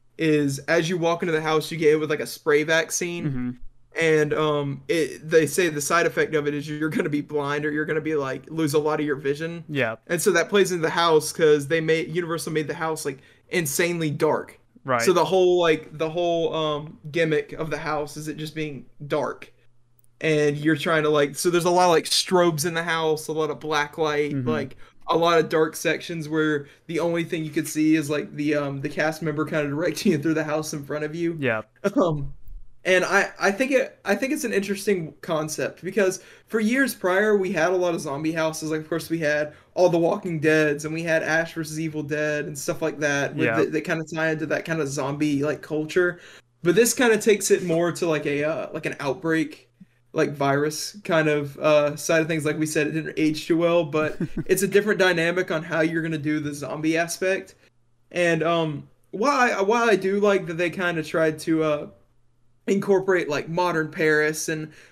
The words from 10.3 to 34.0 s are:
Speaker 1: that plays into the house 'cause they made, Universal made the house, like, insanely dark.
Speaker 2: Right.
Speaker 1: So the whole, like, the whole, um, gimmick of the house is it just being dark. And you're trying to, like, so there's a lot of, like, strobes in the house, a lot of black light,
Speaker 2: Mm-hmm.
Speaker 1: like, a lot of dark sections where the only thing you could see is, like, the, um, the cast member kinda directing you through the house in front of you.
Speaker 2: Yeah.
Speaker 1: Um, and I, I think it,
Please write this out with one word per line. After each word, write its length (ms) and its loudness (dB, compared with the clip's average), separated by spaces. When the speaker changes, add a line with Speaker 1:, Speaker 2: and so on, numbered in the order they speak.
Speaker 1:
that 160 2
plays 240 2
into 120 -2
the 80 0
house 420 2
'cause 340 4
they 140 0
made, 340 0
Universal 380 -4
made 140 -2
the 80 -6
house, 280 -6
like, 140 -6
insanely 600 0
dark. 480 0
Speaker 2:
Right. 160 0
Speaker 1:
So 100 4
the 140 4
whole, 340 4
like, 380 0
the 120 -2
whole, 460 0
um, 440 -4
gimmick 420 0
of 180 -6
the 80 -6
house 360 -6
is 120 -10
it 100 -8
just 160 -10
being 320 -8
dark. 440 -4
And 340 2
you're 220 2
trying 260 2
to, 60 2
like, 260 2
so 140 0
there's 160 2
a 60 4
lot 140 6
of, 60 6
like, 140 4
strobes 600 2
in 100 -2
the 80 -2
house, 440 0
a 60 -4
lot 160 0
of 100 -8
black 380 -2
light, 360 0
Speaker 2:
Mm-hmm. 160 -2
Speaker 1:
like, 280 -4
a 100 2
lot 220 6
of 100 0
dark 260 2
sections 540 -4
where 380 0
the 140 -4
only 240 0
thing 200 -4
you 60 -6
could 180 -2
see 280 4
is, 140 0
like, 260 -2
the, 200 0
um, 260 -4
the 80 -4
cast 340 -2
member 220 -2
kinda 220 -2
directing 440 0
you 80 2
through 160 0
the 80 0
house 300 -4
in 120 -8
front 180 -6
of 120 -8
you. 240 -4
Speaker 2:
Yeah. 240 0
Speaker 1:
Um, 360 0
and 160 4
I, 240 2
I 120 2
think 200 -2
it, 320 0